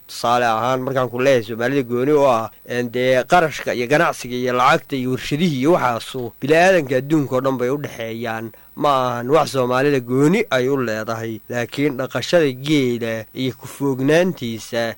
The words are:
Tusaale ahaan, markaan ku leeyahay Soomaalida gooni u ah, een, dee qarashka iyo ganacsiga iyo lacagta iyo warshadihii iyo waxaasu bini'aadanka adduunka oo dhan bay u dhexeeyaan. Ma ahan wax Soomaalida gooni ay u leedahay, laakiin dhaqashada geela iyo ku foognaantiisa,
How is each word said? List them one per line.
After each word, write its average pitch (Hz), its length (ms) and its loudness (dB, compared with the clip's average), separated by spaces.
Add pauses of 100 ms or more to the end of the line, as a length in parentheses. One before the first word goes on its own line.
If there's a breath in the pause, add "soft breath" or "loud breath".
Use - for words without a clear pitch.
Tusaale 123 420 0
ahaan, 117 360 0
markaan 127 280 -2
ku 123 80 -6
leeyahay 127 260 4
Soomaalida 120 380 -2
gooni 123 320 0
u 143 100 4
ah, 113 220 2 (160)
een, 120 280 -6
dee 127 340 2
qarashka 160 500 2
iyo 120 140 -2
ganacsiga 139 480 0
iyo 123 180 -2
lacagta 139 420 2
iyo 127 140 -2
warshadihii 147 500 0
iyo 147 120 4
waxaasu 123 640 -2
bini'aadanka 160 600 4
adduunka 139 380 0
oo 127 60 0
dhan 135 180 0
bay 123 120 -2
u 143 60 -2
dhexeeyaan. 113 760 -8 (220 loud breath)
Ma - 180 0
ahan 123 400 0
wax 143 220 4
Soomaalida 131 480 2
gooni 139 460 2
ay 127 220 0
u 139 100 2
leedahay, 113 680 -4
laakiin 120 500 -2
dhaqashada 135 540 0
geela 123 720 -2 (100)
iyo 127 200 -4
ku - 120 -18 (500)
foognaantiisa, 117 800 -2